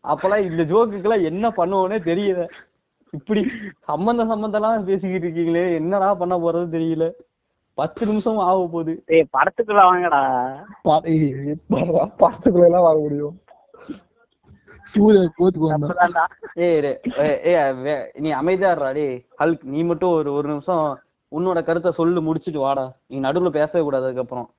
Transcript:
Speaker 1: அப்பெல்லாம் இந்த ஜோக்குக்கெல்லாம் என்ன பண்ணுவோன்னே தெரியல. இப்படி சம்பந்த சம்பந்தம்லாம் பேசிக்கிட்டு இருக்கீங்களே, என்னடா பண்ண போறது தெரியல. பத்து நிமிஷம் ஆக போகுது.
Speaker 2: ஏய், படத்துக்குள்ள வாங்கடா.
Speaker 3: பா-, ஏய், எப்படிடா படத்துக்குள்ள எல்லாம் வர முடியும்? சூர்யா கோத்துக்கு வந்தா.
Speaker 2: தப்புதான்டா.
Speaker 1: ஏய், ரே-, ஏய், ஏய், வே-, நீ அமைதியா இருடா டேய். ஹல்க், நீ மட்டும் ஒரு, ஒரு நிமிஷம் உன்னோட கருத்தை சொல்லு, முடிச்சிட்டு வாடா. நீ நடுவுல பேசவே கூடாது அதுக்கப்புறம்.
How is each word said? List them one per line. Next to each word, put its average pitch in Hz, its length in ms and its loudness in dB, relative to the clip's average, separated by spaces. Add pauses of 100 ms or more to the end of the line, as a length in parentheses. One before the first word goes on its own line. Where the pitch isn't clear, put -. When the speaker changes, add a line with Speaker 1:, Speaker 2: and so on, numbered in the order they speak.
Speaker 1:
அப்பெல்லாம் 190 480 0
இந்த 165 120 0 (100)
ஜோக்குக்கெல்லாம் 208 500 2
என்ன 185 260 -2
பண்ணுவோன்னே 190 520 0
தெரியல. 175 480 -2 (640)
இப்படி 214 360 -2 (320)
சம்பந்த 220 460 -2
சம்பந்தம்லாம் 214 580 -2
பேசிக்கிட்டு 185 440 -2
இருக்கீங்களே, 170 460 0
என்னடா 190 420 0
பண்ண 180 220 -2
போறது 170 280 -2
தெரியல. 165 460 -2 (640)
பத்து 156 320 -4
நிமிஷம் 214 320 0
ஆக 185 180 2
போகுது. 165 520 -4
Speaker 2:
ஏய், 165 180 6 (120)
படத்துக்குள்ள 208 420 2
வாங்கடா. 139 760 4 (300)
Speaker 3:
பா-, 160 240 2
ஏய், 143 420 0
எப்படிடா 170 600 -2 (100)
படத்துக்குள்ள 175 460 4
எல்லாம் 175 160 6
வர 160 160 4
முடியும்? 147 440 -4 (1400)
சூர்யா 208 380 6
கோத்துக்கு 175 380 2
வந்தா. 151 280 0
Speaker 2:
தப்புதான்டா. 175 380 2 (280)
Speaker 1:
ஏய், 170 260 2
ரே-, 143 180 -2 (200)
ஏய், 147 260 0
ஏய், 175 120 4
வே-, 135 640 -2
நீ 156 100 -4
அமைதியா 175 460 0
இருடா 135 180 -4
டேய். 135 320 -6 (140)
ஹல்க், 156 240 0
நீ 143 200 -4
மட்டும் 170 280 0
ஒரு, 147 220 0
ஒரு 147 140 -2
நிமிஷம் 151 520 -4 (360)
உன்னோட 170 280 -2
கருத்தை 165 280 -2
சொல்லு, 170 300 0
முடிச்சிட்டு 160 380 -4
வாடா. 135 360 -4 (120)
நீ 135 120 -10
நடுவுல 160 300 0
பேசவே 151 340 -2
கூடாது 135 200 -2
அதுக்கப்புறம். 123 560 -8